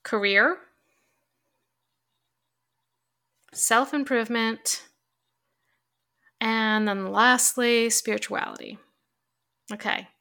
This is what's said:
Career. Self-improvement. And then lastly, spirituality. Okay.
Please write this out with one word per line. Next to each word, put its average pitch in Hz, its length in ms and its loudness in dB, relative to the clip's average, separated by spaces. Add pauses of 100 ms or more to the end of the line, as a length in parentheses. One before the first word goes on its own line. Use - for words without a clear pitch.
Career. 208 560 2 (3000)
Self-improvement. 233 1300 0 (1500)
And 220 460 0
then 196 240 -4
lastly, 240 800 2
spirituality. - 880 -4 (920)
Okay. 208 360 -4 (140)